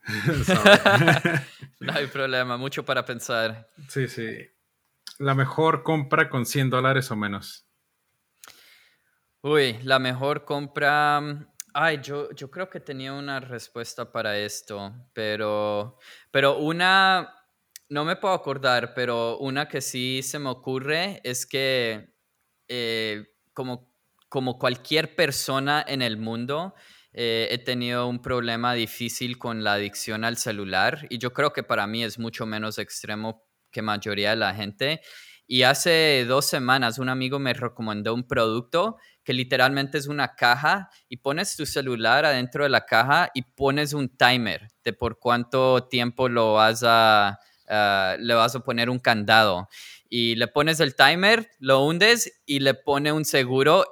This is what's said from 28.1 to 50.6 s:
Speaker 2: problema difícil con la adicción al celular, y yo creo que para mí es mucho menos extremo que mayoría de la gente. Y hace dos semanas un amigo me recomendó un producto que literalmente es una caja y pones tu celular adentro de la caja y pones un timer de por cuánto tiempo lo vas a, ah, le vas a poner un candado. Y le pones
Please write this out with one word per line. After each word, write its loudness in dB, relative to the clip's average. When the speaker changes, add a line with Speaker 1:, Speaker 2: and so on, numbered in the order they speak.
Speaker 2:
problema -2
difícil -6
con -6
la 2
adicción -4
al -4
celular, -2
y -10
yo -6
creo 0
que -6
para -2
mí -6
es -8
mucho -8
menos -8
extremo -10
que -8
mayoría -2
de 2
la 0
gente. -6
Y 4
hace 4
dos 2
semanas 0
un -2
amigo -4
me -2
recomendó -6
un -6
producto -2
que -4
literalmente 0
es -4
una -4
caja 2
y -14
pones -4
tu -6
celular 2
adentro 0
de 2
la 2
caja 4
y -4
pones -2
un -4
timer 2
de -2
por -4
cuánto 2
tiempo -2
lo 2
vas 4
a, 6
ah, 2
le 0
vas 4
a -6
poner -2
un -2
candado. 4
Y 0
le 0
pones 0